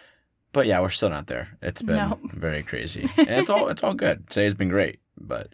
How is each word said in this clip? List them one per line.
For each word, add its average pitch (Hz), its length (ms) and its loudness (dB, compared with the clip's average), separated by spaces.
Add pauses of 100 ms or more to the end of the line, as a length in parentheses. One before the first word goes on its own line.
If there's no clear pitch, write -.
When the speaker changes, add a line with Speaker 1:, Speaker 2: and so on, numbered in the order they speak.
(540)
Speaker 1:
But 135 140 4
yeah, 92 140 4
we're 92 100 0
still - 180 0
not 73 160 -4
there. - 380 -10
It's - 180 -6
been 220 140 0
Speaker 2:
No. 202 300 -2
Speaker 1:
very - 360 -4
crazy. - 520 -6
Speaker 2:
<laughs> - 40 0
Speaker 1:
And 320 120 6
it's 339 200 2
all, 208 200 2
it's - 140 -4
all 190 120 0
good. - 340 -2
Today's 104 240 2
been 95 160 0
great, 90 300 2 (180)
but - 360 -8